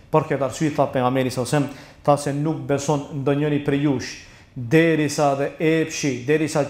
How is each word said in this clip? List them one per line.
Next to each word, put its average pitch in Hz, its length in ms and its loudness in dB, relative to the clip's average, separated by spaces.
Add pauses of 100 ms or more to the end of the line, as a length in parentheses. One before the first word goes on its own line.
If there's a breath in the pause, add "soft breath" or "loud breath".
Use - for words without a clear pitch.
(120)
Për 151 160 2
këtë 139 160 -2
arsye 143 320 -2
tha 139 120 2
pejgamberi 127 440 0
sa 123 140 -4
sem, 143 220 0 (360 loud breath)
tha 143 140 4
se 143 160 -4
nuk 147 240 -2 (100)
beson 143 460 0
ndonjëri 143 520 0
prej 139 180 0
jush - 440 -2 (280 loud breath)
derisa 151 800 2
dhe 139 240 -2
epshi, 156 680 0
derisa 151 420 2